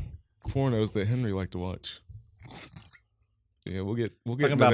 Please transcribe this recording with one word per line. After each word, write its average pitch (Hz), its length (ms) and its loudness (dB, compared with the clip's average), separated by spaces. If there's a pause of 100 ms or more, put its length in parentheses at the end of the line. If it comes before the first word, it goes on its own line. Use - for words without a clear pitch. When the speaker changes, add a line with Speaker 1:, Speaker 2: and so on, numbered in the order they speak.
(500)
Speaker 1:
pornos 117 440 2
that 101 120 0
Henry 120 260 0
liked 95 200 -2
to 90 60 -6
watch. 90 420 -8 (1700)
Yeah, 95 160 -4
we'll 101 120 -2
get, 117 180 -2 (140)
we'll 117 100 -4
get 139 120 4
Speaker 2:
Talking 135 60 4
Speaker 1:
into 131 120 6
Speaker 2:
about, 123 80 8